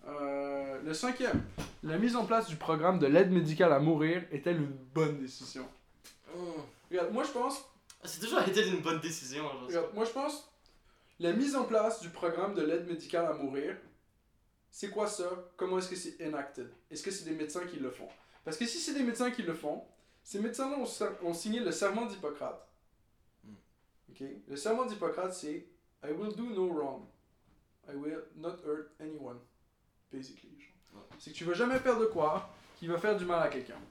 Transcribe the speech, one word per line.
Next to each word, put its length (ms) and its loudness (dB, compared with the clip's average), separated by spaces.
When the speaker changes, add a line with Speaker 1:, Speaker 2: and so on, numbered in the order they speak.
Speaker 1:
Euh, 760 -4
le 120 -4
cinquième, 480 0
la 160 0
mise 180 4
en 80 2
place 240 4
du 80 -6
programme 420 4
de 80 6
l'aide 240 10
médicale 420 6
à 80 8
mourir 520 4
est-elle 240 0
une 100 2
bonne 240 2
décision ? 500 -10
Speaker 2:
Hmm. 260 -6
Speaker 1:
Regarde, 220 2
moi, 120 2
je 80 -2
pense 320 0
Speaker 2:
Ah, 60 -12
c'est 120 -8
toujours 200 4
été 260 4
une 140 2
bonne 200 0
décision, 440 -6
genre, 220 -6
Speaker 1:
Regarde, 220 0
Speaker 2:
ça. 60 -8
Speaker 1:
moi, 100 2
je 60 -2
pense, 400 -4
la 140 2
mise 220 2
en 100 2
place 360 2
du 80 -10
programme 460 -2
de 80 2
l'aide 240 2
médicale 400 0
à 80 2
mourir, 420 -2
c'est 200 -8
quoi 160 0
ça ? 220 -2
Comment 220 0
est-ce 120 -4
que 60 -6
c'est 300 -8
enacted ? 440 -6
Est-ce 120 -10
que 80 -2
c'est 140 -8
des 120 -4
médecins 300 -4
qui 100 -10
le 140 -4
font ? 180 -14
Parce 120 -6
que 100 0
si 120 -4
c'est 160 -2
des 80 2
médecins 280 2
qui 120 -4
le 100 -2
font, 320 -4
ces 180 -8
médecins-là 380 -2
ont 80 -2
ser-, 360 -4
ont 120 0
signé 260 -2
le 120 0
serment 340 0
d'Hippocrate. 600 -8
Speaker 2:
Hmm. 80 -18
Speaker 1:
Ok ? 120 -14
Le 80 -10
serment 300 0
d'Hippocrate, 480 -4
c'est 320 -8
I 100 -4
will 220 -4
do 140 -6
no 240 0
wrong. 300 -4
I 80 -12
will 260 -6
not 200 -8
hurt 220 -4
anyone. 380 -10
Basically, 460 -14
genre. 440 -20
Speaker 2:
Ouais. 180 -20
Speaker 1:
C'est 100 -16
que 60 -14
tu 80 -8
vas 100 0
jamais 240 4
faire 200 4
de 80 4
quoi 440 2
qui 100 -6
va 100 2
faire 180 4
du 80 -2
mal 180 2
à 60 4
quelqu'un. 300 -6